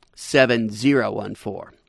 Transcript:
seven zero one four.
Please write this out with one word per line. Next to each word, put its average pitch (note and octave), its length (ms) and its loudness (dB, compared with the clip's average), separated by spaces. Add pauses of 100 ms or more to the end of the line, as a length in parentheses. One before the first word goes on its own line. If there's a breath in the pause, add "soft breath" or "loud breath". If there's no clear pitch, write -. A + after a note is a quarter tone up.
(140)
seven A#2+ 560 2
zero A2+ 400 0
one G#2 240 -8
four. F#2 380 -12 (160)